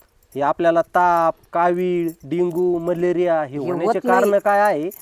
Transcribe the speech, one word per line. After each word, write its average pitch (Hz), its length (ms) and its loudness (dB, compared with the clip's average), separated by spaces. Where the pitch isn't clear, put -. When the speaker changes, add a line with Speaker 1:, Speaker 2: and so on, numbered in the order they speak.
Speaker 1:
हे 135 60 -4
आपल्याला 165 400 0
ताप, 170 540 2
कावीळ, 175 580 0
डेंगू, 175 560 -2
मलेरिया 175 640 0
हे 131 100 -8
Speaker 2:
हे 143 60 -10
Speaker 1:
होण्याचे 170 280 -4
Speaker 2:
होत 226 180 0
नाही. 247 180 2
Speaker 1:
कारण 202 180 2
काय 202 200 2
आहे? 185 300 0